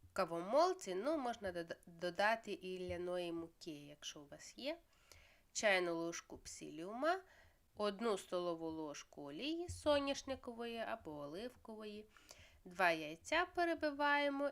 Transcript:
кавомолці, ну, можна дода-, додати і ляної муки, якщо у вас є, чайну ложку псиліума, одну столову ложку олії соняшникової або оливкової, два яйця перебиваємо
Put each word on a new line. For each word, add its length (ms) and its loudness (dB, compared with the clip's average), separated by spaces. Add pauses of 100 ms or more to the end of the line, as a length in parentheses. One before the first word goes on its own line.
(120)
кавомолці, 800 2
ну, 240 0
можна 340 -2
дода-, 240 -6 (100)
додати 680 0
і 360 -6
ляної 440 -2
муки, 540 -8
якщо 340 -12
у 60 -18
вас 320 -16
є, 200 -4 (760)
чайну 440 6
ложку 420 -4
псиліума, 800 -2 (560)
одну 420 0
столову 520 -2
ложку 520 -8
олії 460 -4
соняшникової 1080 0
або 400 -6
оливкової, 880 -10 (580)
два 260 6
яйця 640 0
перебиваємо 960 2